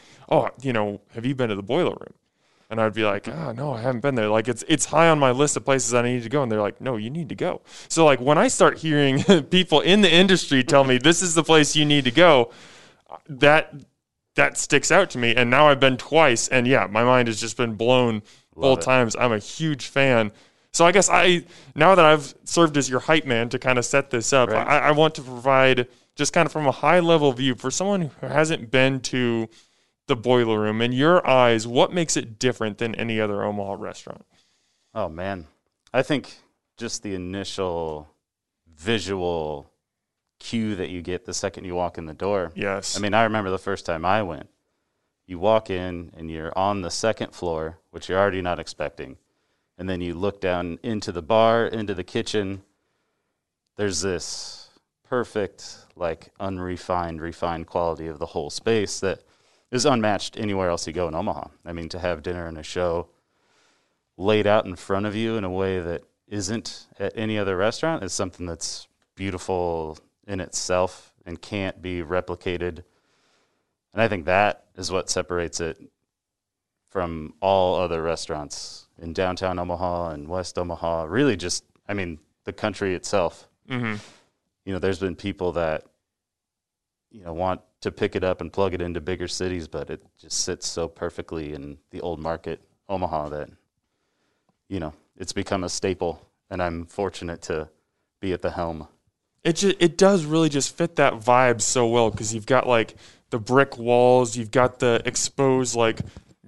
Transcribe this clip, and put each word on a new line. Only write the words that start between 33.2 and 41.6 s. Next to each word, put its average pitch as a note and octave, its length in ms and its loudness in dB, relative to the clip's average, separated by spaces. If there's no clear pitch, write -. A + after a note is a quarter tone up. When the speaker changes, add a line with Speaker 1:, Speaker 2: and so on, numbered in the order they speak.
Speaker 1:
Omaha G2+ 360 -4
restaurant? - 460 -14
Speaker 2:
Oh, G2+ 160 -4
man. F2 360 -8
I C3 100 2
think - 340 -4
just - 260 -10
the G2+ 120 -6
initial F2+ 960 -6
visual F2 960 -4
cue A2 360 -4
that F2 140 -6
you F2+ 120 -10
get F2 240 -8
the F#2 80 -12
second F#2+ 320 -8